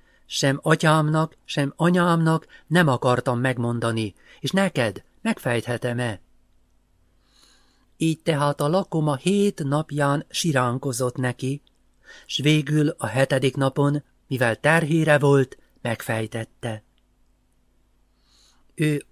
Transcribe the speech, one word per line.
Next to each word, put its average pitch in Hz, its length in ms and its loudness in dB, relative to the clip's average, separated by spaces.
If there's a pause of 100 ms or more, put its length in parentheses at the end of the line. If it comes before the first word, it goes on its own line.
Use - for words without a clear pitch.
(260)
„Sem 139 360 0
atyámnak, 156 840 2
sem 143 320 -4
anyámnak 170 680 2 (200)
nem 165 220 4
akartam 123 520 0
megmondani, 117 760 -2 (260)
és 147 100 -6
neked 160 540 -2 (160)
megfejthetem-e?” 120 1000 -4 (1800)
Így 160 260 -2
tehát 147 380 0
a 147 80 0
lakoma 160 480 0
hét 202 480 0
napján 143 640 -2
siránkozott 127 880 -2
neki, 131 460 -4 (640)
s - 120 -8
végül 151 500 2
a - 180 -6
hetedik 135 500 0
napon, 143 460 0 (240)
mivel 120 340 -2
terhére 156 580 2
volt, 139 400 2 (220)
megfejtette. 113 1000 -6 (1900)
Ő 151 380 -2